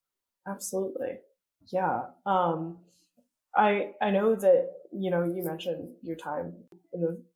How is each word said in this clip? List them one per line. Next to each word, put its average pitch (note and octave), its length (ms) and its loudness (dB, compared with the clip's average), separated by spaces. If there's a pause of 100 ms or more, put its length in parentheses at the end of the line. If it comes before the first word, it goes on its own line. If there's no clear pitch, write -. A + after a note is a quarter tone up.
(480)
Absolutely. - 720 -6 (520)
Yeah. D3+ 340 -2 (200)
Um, E3+ 540 0 (760)
I, G3+ 360 4 (100)
I G#3+ 80 2
know G3+ 240 4
that, F#3+ 380 6 (200)
you F#3+ 200 -2
know, F3 120 2
you F3 200 -2
mentioned E3+ 460 -6 (120)
your E3+ 140 -8
time D#3+ 380 -6 (380)
in F3+ 100 -4
the, E3+ 220 -2 (120)